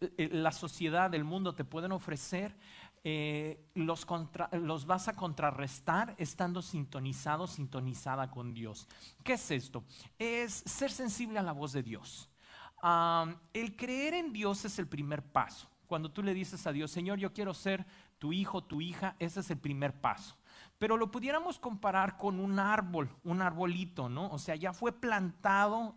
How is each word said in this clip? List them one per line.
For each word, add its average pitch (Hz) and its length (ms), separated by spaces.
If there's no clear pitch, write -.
eh, 175 300
la 160 220
sociedad, 175 640
el 151 100
mundo 175 300
te 151 100
pueden 165 280
ofrecer, 185 640
eh, 151 720
los 165 300
contra-, 165 480
los 160 320
vas 185 240
a 214 60
contrarrestar 160 1040
estando 175 420
sintonizado, 139 840
sintonizada 131 840
con 123 220
Dios. 113 340
¿Qué 262 120
es - 160
esto? 127 340
Es 233 480
ser - 240
sensible 220 480
a 196 40
la 170 100
voz 143 200
de 135 100
Dios. - 480
Am, 170 560
el 226 220
creer 262 360
en 339 200
Dios 202 340
es 202 120
el 175 100
primer 143 340
paso. - 460
Cuando 156 240
tú 202 120
le 196 120
dices 185 320
a 156 60
Dios, 147 180
"Señor, 185 280
yo 190 140
quiero 202 220
ser 190 320
tu 151 140
hijo, 185 320
tu 151 160
hija", 175 380
ese 170 220
es - 100
el 151 80
primer 139 420
paso. - 360
Pero 220 180
lo 220 140
pudiéramos 285 480
comparar 196 580
con 196 240
un 196 180
árbol, 196 500
un 180 200
arbolito, 175 640
¿no? 147 220
O 147 80
sea, 156 180
ya 175 160
fue 233 200
plantado 208 1040